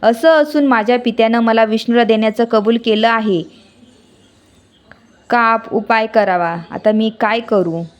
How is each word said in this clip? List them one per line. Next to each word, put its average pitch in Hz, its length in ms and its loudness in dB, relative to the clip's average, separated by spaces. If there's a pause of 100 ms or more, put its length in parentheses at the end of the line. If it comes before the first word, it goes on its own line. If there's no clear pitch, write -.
असं 233 260 2
असून 302 360 2
माझ्या 240 340 0
पित्यानं 226 400 0
मला 226 240 2
विष्णूला 226 400 0
देण्याचं 220 420 0
कबूल 226 400 0
केलं 220 240 2
आहे. 214 340 -2 (1900)
काप 226 440 0
उपाय 226 340 -2
करावा. 180 480 0 (160)
आता 214 200 -2
मी 220 280 0
काय 226 200 -2
करू? 180 440 -2 (160)